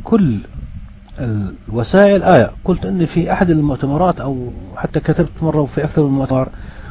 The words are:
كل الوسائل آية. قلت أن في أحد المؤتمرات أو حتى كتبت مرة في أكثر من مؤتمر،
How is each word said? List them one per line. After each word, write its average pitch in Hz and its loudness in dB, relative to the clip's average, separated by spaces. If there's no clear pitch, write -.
كل 156 2
الوسائل 120 2
آية. 147 6
قلت 180 0
أن 180 0
في 165 -2
أحد 185 2
المؤتمرات 147 0
أو 127 -6
حتى - -4
كتبت - -2
مرة 151 0
في 143 -2
أكثر 151 0
من 143 2
مؤتمر، 131 0